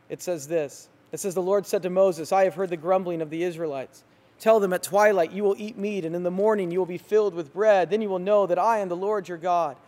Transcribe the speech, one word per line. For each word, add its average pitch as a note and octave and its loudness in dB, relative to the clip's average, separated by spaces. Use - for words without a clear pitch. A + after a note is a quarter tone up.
It D3 -14
says D#3+ -6
this. D#3 -4
It D#3 -8
says, F#3+ -6
"The F3+ -2
Lord F#3+ 0
said G3 -2
to F3+ -4
Moses, F#3 2
'I F#3+ 4
have E3+ 2
heard F#3 -4
the E3+ -6
grumbling F3 -2
of D3+ -8
the E3 -6
Israelites. D#3+ -8
Tell A3 6
them, F#3+ 0
at F3 -4
twilight F#3+ 4
you G3 -6
will G3 2
eat G#3+ -10
meat, G3+ -4
and D#3+ -6
in F3 -4
the F3 0
morning G3 0
you F3 -4
will F3+ 0
be F3 -8
filled G#3 0
with D#3+ -10
bread. F#3+ 4
Then G#3+ 0
you G#3 -2
will F#3 -2
know G3+ 2
that F3 0
I A3 2
am F#3+ -4
the F3 -4
Lord G3 -4
your F3 -10
God.' E3+ -2